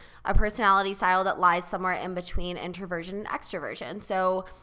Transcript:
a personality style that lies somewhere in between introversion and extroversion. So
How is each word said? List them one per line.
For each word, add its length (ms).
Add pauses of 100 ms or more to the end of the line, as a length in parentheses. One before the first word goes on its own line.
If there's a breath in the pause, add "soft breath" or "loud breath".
(260 loud breath)
a 80
personality 600
style 300
that 160
lies 240
somewhere 300
in 200
between 440
introversion 640
and 80
extroversion. 760
So 420 (200 loud breath)